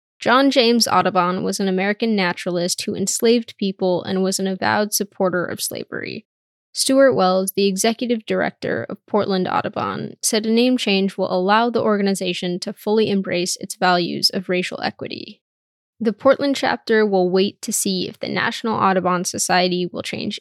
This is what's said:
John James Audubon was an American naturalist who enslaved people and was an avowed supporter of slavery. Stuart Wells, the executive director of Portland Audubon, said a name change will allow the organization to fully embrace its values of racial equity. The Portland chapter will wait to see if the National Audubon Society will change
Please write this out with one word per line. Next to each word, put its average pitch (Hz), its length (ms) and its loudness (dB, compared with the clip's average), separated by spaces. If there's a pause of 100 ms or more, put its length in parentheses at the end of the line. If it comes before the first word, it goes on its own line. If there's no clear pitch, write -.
(180)
John 269 320 4
James 240 380 4
Audubon 180 560 2
was 190 160 -2
an 196 80 0
American 208 480 0
naturalist 180 680 -2
who - 140 -4
enslaved 233 600 0
people 190 460 0
and 190 200 -2
was 190 160 0
an 190 80 -2
avowed 208 440 0
supporter 185 540 -2
of - 160 -8
slavery. - 640 -10 (500)
Stuart 269 380 4
Wells, 190 420 2
the 202 120 2
executive 226 580 0
director - 640 -4
of - 160 -12
Portland 190 420 0
Audubon, - 760 -4
said 214 200 0
a 220 80 -2
name 247 240 4
change 196 420 0
will 185 140 -2
allow 202 380 2
the 233 140 0
organization 190 760 -2
to 202 120 -10
fully 214 380 0
embrace 185 460 -2
its - 180 -10
values 180 560 0
of 190 180 -6
racial 180 320 -2
equity. - 600 -10 (560)
The 214 140 0
Portland 269 420 2
chapter 214 500 2
will 185 240 2
wait 190 320 0
to - 100 -8
see 185 380 -2
if - 100 -16
the - 80 -8
National 226 480 -4
Audubon 185 480 0
Society 180 600 0
will - 160 -8
change - 400 -8